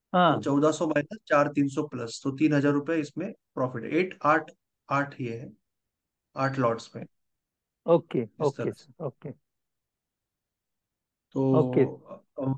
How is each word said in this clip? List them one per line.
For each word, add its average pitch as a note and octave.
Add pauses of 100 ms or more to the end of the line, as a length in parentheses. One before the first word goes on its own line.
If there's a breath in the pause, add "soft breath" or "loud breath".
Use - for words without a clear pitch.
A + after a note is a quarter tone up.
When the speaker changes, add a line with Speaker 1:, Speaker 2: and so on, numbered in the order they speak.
(140)
Speaker 1:
हाँ। E3+
Speaker 2:
तो G#2
चौदह C#3+
सौ D#3
माइनस D#3
चार, D3
तीन C#3+
सौ C#3
प्लस, A#2+
तो C#3
तीन D3+
हजार C#3+
रुपए C#3+
इसमें D#3
प्रॉफिट B2
है। A2
एट, F#3
आठ, D#3 (400)
आठ C#3
ये A#2
है, - (840)
आठ C3+
लॉट्स A#2
में। A2+ (800)
Speaker 1:
ओके, E3
Speaker 2:
इस -
Speaker 1:
ओके C#3+
Speaker 2:
तरह A2
से। -
Speaker 1:
सर, D#3+
ओके। C#3 (2000)
Speaker 2:
तो, C3+
Speaker 1:
ओके। C3
Speaker 2:
अ, -